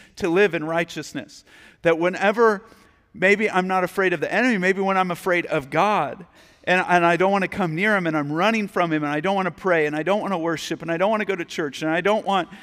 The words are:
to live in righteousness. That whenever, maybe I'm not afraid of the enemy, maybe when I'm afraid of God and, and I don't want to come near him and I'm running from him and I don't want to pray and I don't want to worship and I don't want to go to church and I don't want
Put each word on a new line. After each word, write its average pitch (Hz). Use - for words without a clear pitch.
to 196
live 175
in 156
righteousness. 160
That 165
whenever, 196
maybe 202
I'm 180
not 185
afraid 185
of 170
the 143
enemy, 233
maybe 190
when 190
I'm 185
afraid 175
of 143
God 170
and, 180
and 175
I 170
don't 180
want 196
to 175
come 175
near 208
him 180
and 156
I'm 143
running 208
from 175
him 156
and 147
I 151
don't 190
want 190
to 175
pray 165
and 151
I 156
don't 190
want 196
to 175
worship 165
and 165
I 165
don't 190
want 214
to 196
go 196
to 165
church 156
and 156
I 170
don't 202
want 190